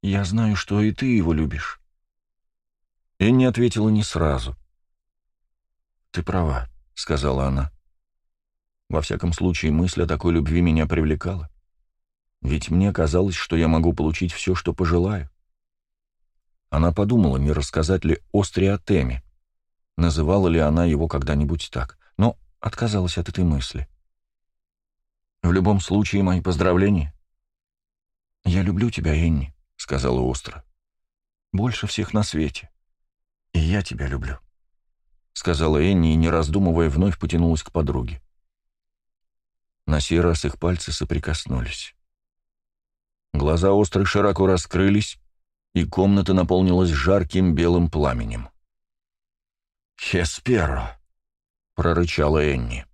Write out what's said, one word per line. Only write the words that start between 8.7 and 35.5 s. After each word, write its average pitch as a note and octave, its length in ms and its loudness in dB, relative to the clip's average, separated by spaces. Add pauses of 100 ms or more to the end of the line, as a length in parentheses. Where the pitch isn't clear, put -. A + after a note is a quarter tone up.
«Во D#2+ 120 -2
всяком F2 320 -4
случае, E2 400 0
мысль F2 300 0
о E2+ 40 0
такой E2+ 260 0
любви D#2+ 280 0
меня D#2+ 260 2
привлекала. D#2 600 -4 (960)
Ведь D2+ 280 -4
мне F#2 220 2
казалось, F2 440 0
что - 200 -4
я E2 120 2
могу D#2+ 240 2
получить D#2 400 -2
всё, - 220 -4
что F2 200 -4
пожелаю». F2 560 -2 (1400)
Она D#2+ 240 2
подумала, G2+ 440 2
не C#2+ 160 0
рассказать D#2 520 -2
ли D#2 160 0 (120)
Остре G2 400 0
о G2+ 60 -2
Теме. B1+ 440 -2 (720)
Называла E2 520 2
ли E2 100 2
она D#2 260 2
его D#2+ 220 0
когда-нибудь D2 640 -4
так, - 280 -8 (180)
но A2+ 220 0 (220)
отказалась G#2 580 -2
от E2+ 100 -6
этой F#2 160 -2
мысли. D2 440 -2 (1500)
«В E2+ 100 2
любом F#2+ 280 2
случае, G2 420 0
мои F2+ 180 2
поздравления». F2+ 720 2 (1300)
«Я F#2 180 0
люблю G2+ 280 0
тебя, - 240 -2
Энни», — D#2 400 0 (220)
сказала B1+ 440 -2
Остра. - 440 -6 (880)
«Больше G#2+ 340 -2
всех - 260 -6
на G#2+ 100 2
свете. D#2 460 -4 (840)
И E2+ 60 2
я F2+ 240 2
тебя C2 260 -8
люблю», — B1+ 300 -6 (960)
сказала D#2 480 2